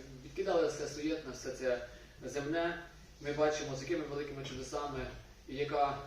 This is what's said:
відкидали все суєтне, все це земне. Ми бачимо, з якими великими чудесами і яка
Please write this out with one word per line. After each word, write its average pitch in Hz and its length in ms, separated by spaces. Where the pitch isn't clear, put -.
відкидали 180 420
все 147 200
суєтне, 147 440
все 127 200
це 123 360
земне. 156 580
Ми 143 120
бачимо, 143 420
з - 60
якими 165 220
великими 143 420
чудесами 131 640
і 131 80
яка 143 520